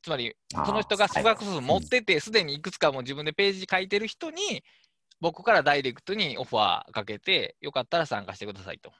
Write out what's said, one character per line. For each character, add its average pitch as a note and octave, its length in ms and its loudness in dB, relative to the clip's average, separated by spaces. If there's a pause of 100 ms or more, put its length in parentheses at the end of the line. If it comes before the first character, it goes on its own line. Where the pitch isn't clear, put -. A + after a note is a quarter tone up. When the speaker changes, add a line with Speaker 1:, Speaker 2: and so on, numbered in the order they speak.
Speaker 1:
つ - 80 -14
ま D3 80 -2
り、 A#2 160 -6 (220)
Speaker 2:
あ D2+ 80 0
ー、 - 20 0
Speaker 1:
そ G3+ 80 0
の G#3+ 80 2
人 G3+ 160 -2
が G3+ 100 6
ス - 60 -6
ク G3+ 100 0
ラ A3 120 6
ッ - 40 -16
プ G#3+ 60 -8
ボ G3+ 60 -4
ッ F3+ 40 -2
ク C#3 60 -2
ス B2 60 -6
持 E3 100 6
っ F#3+ 40 0
て B3 200 0
て、 G3+ 120 2
Speaker 2:
は - 20 6
い。 - 0 -
う - 40 2
ん。 - 20 0
Speaker 1:
す G#3+ 100 -12
で G#3+ 120 4
に C#3+ 100 -6
い D3 80 -10
く F#3 100 -6
つ - 60 -14
か D3+ 140 4
も C3+ 100 -6
自 C3 120 -8
分 D3+ 120 -8
で D3+ 80 -4
ペ G3+ 160 2
ー G3 40 0
ジ F#3 160 -10
書 F#3 100 2
い F#3+ 100 -4
て G3+ 100 0
る A3 80 -4
人 D#4+ 240 -8
に、 E4+ 320 -4 (580)
僕 E3 220 -2
か A#3 80 4
ら E3+ 120 6
ダ C#3+ 120 6
イ C#3+ 80 0
レ B2+ 80 0
ク B2 100 -16
ト F#3+ 120 -8
に F3 240 -2
オ B2 80 -4
フ - 100 -6
ァ G2+ 320 2
ー - 40 -20
か G#2 120 -4
け G#2 160 -8
て、 E3 400 0
よ C#3 120 -8
か B2+ 100 -2
っ B2 40 -6
た E3+ 120 0
ら D#3+ 80 2
参 G#2 200 -4
加 F#2 100 -10
し - 40 -20
て G2 60 -8
く G#2 80 -10
だ F#2+ 80 -14
さ F#2 100 -12
い - 80 -12
と。 - 200 -20